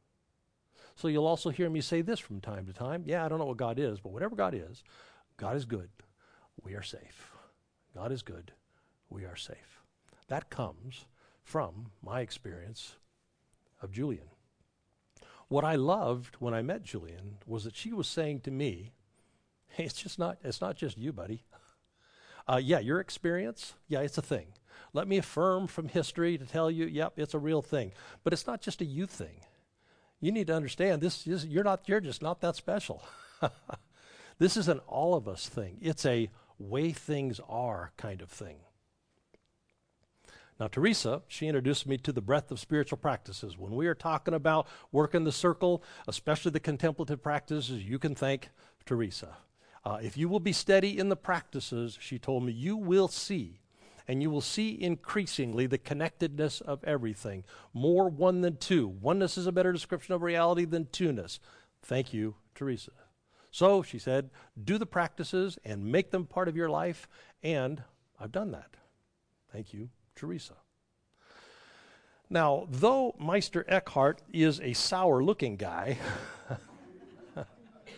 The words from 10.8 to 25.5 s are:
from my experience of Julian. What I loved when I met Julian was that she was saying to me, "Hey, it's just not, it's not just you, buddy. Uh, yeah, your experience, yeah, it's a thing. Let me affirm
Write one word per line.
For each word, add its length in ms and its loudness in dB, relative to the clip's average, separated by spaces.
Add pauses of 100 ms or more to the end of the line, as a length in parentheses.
from 500 -4 (100)
my 200 -4
experience 760 -12 (840)
of 100 -10
Julian. 380 -4 (1160)
What 160 2
I 120 2
loved 640 2
when 140 -2
I 80 0
met 220 -4
Julian 600 -12
was 180 -6
that 120 -10
she 160 -10
was 160 -4
saying 340 -4
to 100 -8
me, 420 -4 (760)
"Hey, 180 -6
it's 160 -8
just 180 -10
not, 240 -2
it's 180 -6
not 140 -4
just 220 -6
you, 140 -6
buddy. 340 -10 (1000)
Uh, 140 4
yeah, 180 4
your 200 0
experience, 720 -4 (140)
yeah, 140 0
it's 160 -2
a 40 0
thing. 260 -4 (440)
Let 160 0
me 100 4
affirm 500 2